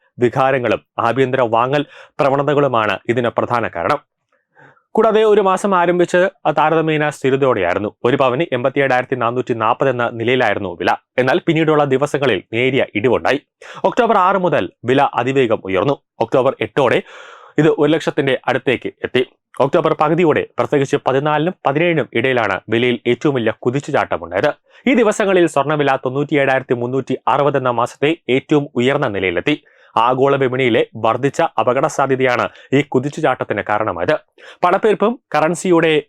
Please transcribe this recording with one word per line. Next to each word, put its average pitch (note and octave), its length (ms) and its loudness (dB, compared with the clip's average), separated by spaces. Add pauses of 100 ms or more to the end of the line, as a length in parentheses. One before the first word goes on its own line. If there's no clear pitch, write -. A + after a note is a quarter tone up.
(200)
വികാരങ്ങളും B2 640 0 (180)
ആഭ്യന്തര B2+ 420 0
വാങ്ങൽ B2 440 0 (340)
പ്രവണതകളുമാണ് C#3 800 0 (100)
ഇതിന് A#2+ 200 0
പ്രധാന A2+ 380 -2
കാരണം. F2+ 320 -4 (920)
കൂടാതെ A3 320 2
ഒരു G#3+ 180 4
മാസം F#3+ 340 0
ആരംഭിച്ച് F3 420 0
അത് F3 380 -2
താരതമ്യേന D#3 540 0
സ്ഥിരതയോടെയായിരുന്നു. A2 920 0
ഒരു C3 120 2
പവന് C3 360 0
എൺപത്തിയേഴായിരത്തി B2+ 640 -2
നാനൂറ്റി B2 380 -4
നാൽപത് A#2 360 0
എന്ന A#2+ 240 -2
നിലയിലായിരുന്നു A2 600 -2
വില. F2 180 -2 (260)
എന്നാൽ C3 300 0
പിന്നീടുള്ള D#3 360 2
ദിവസങ്ങളിൽ C3+ 600 0 (100)
നേരിയ B2+ 320 0 (100)
ഇടിവുണ്ടായി. A2 460 0 (420)
ഒക്ടോബർ A3 340 2
ആറ് F#3+ 180 4
മുതൽ D3 340 0 (160)
വില C3+ 160 2 (120)
അതിവേഗം B2 520 0
ഉയർന്നു. F#2+ 320 0 (220)
ഒക്ടോബർ B2 420 0
എട്ടോടെ C3 420 0 (540)
ഇത് D3+ 120 4
ഒരു D3+ 220 2
ലക്ഷത്തിന്റെ C#3 560 -2
അടുത്തേക്ക് B2 440 -2 (120)
എത്തി. - 220 0 (340)
ഒക്ടോബർ D#3 420 2
പകുതിയോടെ D#3 440 2 (120)
പ്രത്യേകിച്ച് C3+ 400 0 (100)
പതിനാലിനും D3+ 460 0 (120)
പതിനേഴിനും D3+ 480 0
ഇടയിലാണ് A#2 460 0 (100)
വിലയിൽ A#2+ 380 0
ഏറ്റവും C3+ 280 0
വലിയ A2+ 240 -2
കുതിച്ചുചാട്ടമുണ്ടായത്. G#2+ 920 -2 (360)
ഈ C4 60 2
ദിവസങ്ങളിൽ G3 540 2
സ്വർണ്ണവില C#3+ 480 0
തൊണ്ണൂറ്റിയേഴായിരത്തി C3+ 800 -2
മുന്നൂറ്റി B2 440 -4 (100)
അറുപത് C#3 300 0
എന്ന B2+ 120 -2
മാസത്തെ B2 480 -2 (120)
ഏറ്റവും C#3+ 460 0
ഉയർന്ന C3+ 320 0
നിലയിലെത്തി. F#2+ 560 -2 (340)
ആഗോള C3 380 2
വിപണിയിലെ C3 500 0 (100)
വർദ്ധിച്ച A2+ 460 -2
അപകട B2 460 0
സാധ്യതയാണ് C3 640 0 (240)
ഈ C#3+ 80 4
കുതിച്ചുചാട്ടത്തിന് C3 800 -2
കാരണമായത്. G#2 540 -2 (480)
പണപ്പെരുപ്പം, G3 560 0 (160)
കറൻസിയുടെ E3 720 2